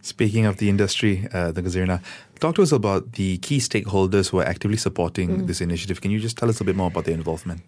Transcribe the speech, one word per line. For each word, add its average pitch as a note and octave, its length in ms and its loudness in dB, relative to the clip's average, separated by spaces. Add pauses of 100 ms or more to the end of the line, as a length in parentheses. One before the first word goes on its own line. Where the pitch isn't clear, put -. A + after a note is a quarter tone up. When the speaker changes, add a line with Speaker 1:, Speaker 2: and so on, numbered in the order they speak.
Speaker 1:
Speaking A2 440 0
of G2+ 120 0
the G#2 100 2
industry, G2+ 640 2
uh, F2 200 0
Dr. F2+ 160 -4
Zarina, F2+ 340 0 (380)
talk D#3+ 160 2
to G3+ 60 6
us D#3 100 6
about G#2 400 2
the F#2+ 260 0
key C#3+ 200 -2
stakeholders G2 720 2
who F#2 100 2
are D#2 60 2
actively G2+ 320 -2
supporting F2 520 -2
Speaker 2:
Mm. F#2 160 0
Speaker 1:
this F2 140 -4
initiative. F2 400 -4
Can G2 100 -2
you G#2+ 80 0
just A#2 200 -6
tell A#2 100 2
us A2+ 120 0
a G2+ 40 -2
bit F#2 100 0
more F#2 140 0
about E2+ 160 -2
their E2 100 0
involvement? E2 540 -6